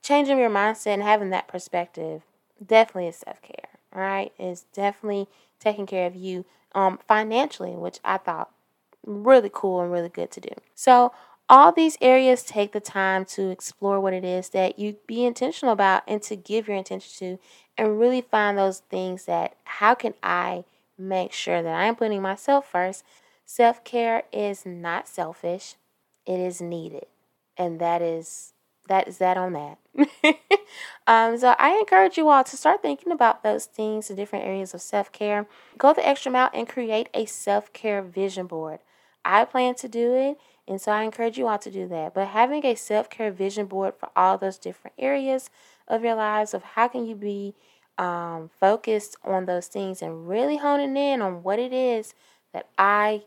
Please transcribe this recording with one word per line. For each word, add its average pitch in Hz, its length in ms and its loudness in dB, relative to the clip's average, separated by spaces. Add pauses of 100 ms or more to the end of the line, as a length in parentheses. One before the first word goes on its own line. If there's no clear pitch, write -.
Changing 277 380 2
your 240 100 4
mindset 208 460 0
and 202 80 -4
having 208 260 2
that 185 180 -4
perspective 170 760 -8 (420)
definitely 220 420 4
is 165 100 -10
self-care, - 520 -20 (240)
all 190 80 -8
right? 196 360 -4
It's 180 260 -10 (100)
definitely 202 540 -4 (320)
taking 208 260 -4
care 185 220 -2
of 180 80 -6
you, 185 300 -8 (280)
um, 190 340 2
financially, 220 680 0
which 180 280 -12
I 190 140 -2
thought 170 340 -8 (540)
really 208 480 4
cool 185 280 -2
and 175 100 -4
really 175 180 -4
good 175 220 -10
to - 100 -18
do. - 80 -14 (260)
So 247 360 6 (360)
all 285 240 12
these 320 300 2
areas 254 420 6
take 208 280 -4
the 208 80 -6
time 190 460 -2
to 190 240 -6
explore 196 500 -4
what 196 140 0
it 185 120 -6
is 185 240 -4
that 190 300 0
you 208 260 -6
be 233 200 -2
intentional 247 480 -2
about 196 340 4
and 208 160 -4
to 214 120 -10
give 208 320 -4
your 208 100 -4
attention 190 420 -10
to 185 200 -10 (380)
and 214 220 0
really 247 220 4
find 208 360 0
those 190 220 0
things 185 460 -8
that, 170 380 -4
how 214 300 0
can 247 200 -4 (100)
I 180 400 -4 (340)
make 190 360 -6
sure 175 280 -2
that 165 120 -4
I'm 196 220 0
putting 214 260 -2
myself 277 460 0
first? 185 360 -4 (420)
Self-care 233 880 0
is 202 340 -6
not 175 420 -8
selfish. 175 680 -8 (500)
It 185 140 -4
is 180 220 -6
needed. 170 460 -12 (500)
And 170 220 -4
that 170 220 0
is, 165 520 -8 (340)
that 190 200 2
is 185 100 -16
that 185 180 2
on 185 180 -4
that. 147 240 -10 (680)
<laughs> - 40 -20 (600)
Um, 226 300 6
so 247 220 6
I 294 120 6
encourage 381 460 4
you 311 120 4
all 269 160 8
to - 100 -14
start - 260 2
thinking 302 300 -4
about 262 320 2
those 214 220 -2
things, 214 420 -6
the 202 80 -10
different 202 300 -8
areas 190 280 -6
of 180 80 -14
self-care. 208 680 -4 (300)
Go 285 160 6
the - 140 0
extra 277 240 -2
mile 254 220 2
and 233 160 -6
create 226 440 -4
a 220 120 -4
self-care 208 760 -4
vision 190 460 -6
board. 160 320 -10 (460)
I 196 180 4
plan 254 320 0
to 254 140 -14
do 233 240 0
it, 269 240 0 (280)
and 196 140 -8
so 208 140 -2
I 214 100 0
encourage 226 340 -4
you 254 100 -2
all 208 100 -2
to 208 140 -10
do 190 180 -8
that. 165 240 -8
But 196 160 -4
having 262 360 2
a 240 100 0
self-care 214 560 -4
vision 196 340 -4
board 190 340 -4
for - 160 -12
all 185 220 4
those 190 200 -6
different - 400 -16
areas 269 520 -4 (400)
of 226 160 -2
your 226 100 0
lives, 214 380 -2
of 190 100 -8
how 233 240 0
can 240 180 -6
you 226 100 -10
be, 202 380 -8 (440)
um, 170 600 -6
focused 208 680 0
on 185 200 -2
those 180 220 -6
things 190 340 -8
and 165 280 -12
really 262 280 -2
honing 285 380 -2
in 277 260 0
on 180 220 -6
what 196 160 -2
it 254 140 -4
is 247 400 -2 (400)
that - 140 -12 (100)
I 208 500 2